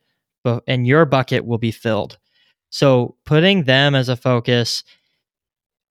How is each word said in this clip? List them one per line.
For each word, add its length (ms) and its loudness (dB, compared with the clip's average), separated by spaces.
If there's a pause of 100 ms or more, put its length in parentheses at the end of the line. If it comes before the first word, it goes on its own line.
(420)
bu-, 240 -4
and 200 -2
your 180 4
bucket 400 -2
will 140 -4
be 120 -4
filled. 480 -6 (520)
So 460 0 (100)
putting 380 2
them 300 2
as 140 -2
a 80 -2
focus 640 -2 (1080)